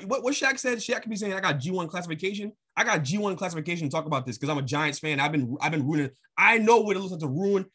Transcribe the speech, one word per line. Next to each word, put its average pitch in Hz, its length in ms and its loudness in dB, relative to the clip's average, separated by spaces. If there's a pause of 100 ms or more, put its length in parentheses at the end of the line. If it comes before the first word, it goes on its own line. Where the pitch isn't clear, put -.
What, 240 160 0
what 247 140 0
Shaq 269 240 0
said? 247 180 0
Shaq 233 240 -2
could - 80 -12
be 220 60 -4
saying, 202 180 -4
"I 190 60 -2
got 165 200 2
G 143 120 -4
one 180 160 -2
classification." 185 640 -4 (240)
I 214 80 2
got 202 200 2
G 156 160 0
one 202 160 0
classification 170 520 -4
to 135 80 -2
talk 156 120 -2
about 135 180 0
this 120 140 -8
'cause 147 100 -2
I'm 151 80 0
a 139 60 -2
Giants 147 340 0
fan. 151 220 -2
I've 147 120 2
been, 135 300 0
I've 151 100 0
been 147 160 0
rooting. 147 220 2 (260)
I 214 220 6
know 226 240 8
what 208 160 0
it 196 40 -4
looks 185 100 -6
like 170 100 -8
to 160 60 -2
ruin 190 480 0